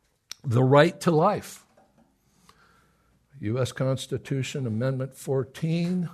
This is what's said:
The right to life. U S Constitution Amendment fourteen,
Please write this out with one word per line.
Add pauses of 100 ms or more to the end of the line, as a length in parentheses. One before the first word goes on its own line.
(420)
The
right
to
life. (1700)
U
S
Constitution
Amendment
fourteen,